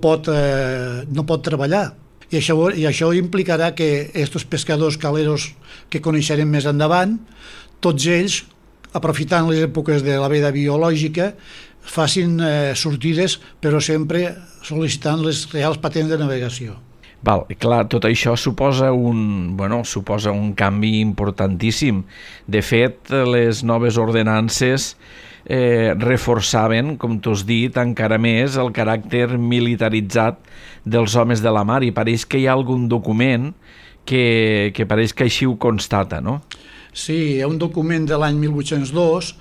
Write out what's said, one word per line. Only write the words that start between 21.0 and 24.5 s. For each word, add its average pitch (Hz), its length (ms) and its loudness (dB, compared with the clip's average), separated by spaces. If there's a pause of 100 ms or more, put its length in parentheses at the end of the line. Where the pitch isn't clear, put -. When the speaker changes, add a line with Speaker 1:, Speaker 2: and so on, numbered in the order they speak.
Speaker 2:
importantíssim. 101 1000 0 (480)
De 104 160 2
fet, 120 460 0 (180)
les 117 320 2
noves 117 340 2
ordenances, 113 1000 0 (500)